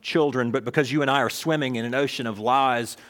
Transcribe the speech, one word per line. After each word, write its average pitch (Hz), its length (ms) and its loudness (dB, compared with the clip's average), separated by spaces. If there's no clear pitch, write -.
children, 127 480 0
but 117 160 -2
because 123 260 0
you 147 120 0
and 135 80 2
I 139 100 4
are 113 80 2
swimming 151 460 -2
in 117 100 -4
an 120 80 -4
ocean 135 320 -2
of 107 140 -6
lies 123 580 0